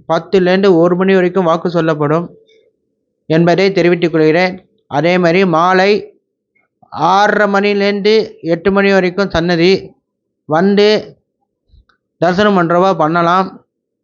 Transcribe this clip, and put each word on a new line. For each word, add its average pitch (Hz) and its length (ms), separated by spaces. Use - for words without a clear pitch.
பத்துலேருந்து 185 640
ஒரு 175 200
மணி 190 180
வரைக்கும் 185 300
வாக்கு 165 260
சொல்லப்படும் 160 680
என்பதை 175 460
தெரிவித்துக் 175 400
கொள்கிறேன். 165 580
அதே 165 300
மாதிரி 180 280
மாலை 185 760
ஆறரை 202 640
மணிலேருந்து 202 880
எட்டு 165 300
மணி 196 200
வரைக்கும் 185 380
சன்னதி 170 640
வந்து 202 720
தரிசனம் 190 400
பண்றவா 175 360
பண்ணலாம். 175 720